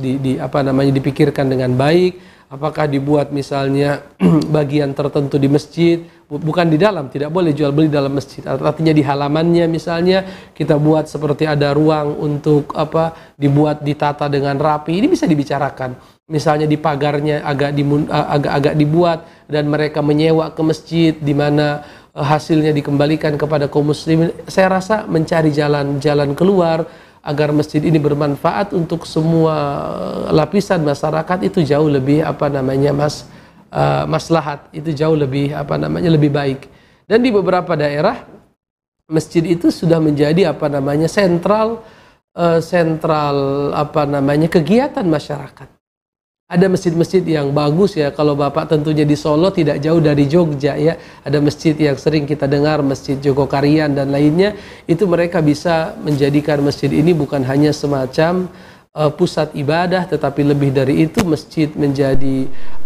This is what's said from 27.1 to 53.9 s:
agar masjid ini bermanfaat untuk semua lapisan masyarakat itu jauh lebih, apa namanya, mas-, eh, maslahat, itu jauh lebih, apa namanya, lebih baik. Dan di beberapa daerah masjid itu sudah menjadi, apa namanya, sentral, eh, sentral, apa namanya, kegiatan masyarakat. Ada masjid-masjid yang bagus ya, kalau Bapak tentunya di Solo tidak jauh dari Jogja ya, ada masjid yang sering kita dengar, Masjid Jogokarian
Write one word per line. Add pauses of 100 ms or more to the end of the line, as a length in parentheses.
agar
masjid
ini
bermanfaat
untuk
semua (720)
lapisan
masyarakat
itu
jauh
lebih,
apa
namanya,
mas-, (480)
eh,
maslahat,
itu
jauh
lebih,
apa
namanya,
lebih
baik. (400)
Dan
di
beberapa
daerah (800)
masjid
itu
sudah
menjadi,
apa
namanya,
sentral, (560)
eh,
sentral,
apa
namanya,
kegiatan
masyarakat. (720)
Ada
masjid-masjid
yang
bagus
ya,
kalau
Bapak
tentunya
di
Solo
tidak
jauh
dari
Jogja
ya, (320)
ada
masjid
yang
sering
kita
dengar,
Masjid
Jogokarian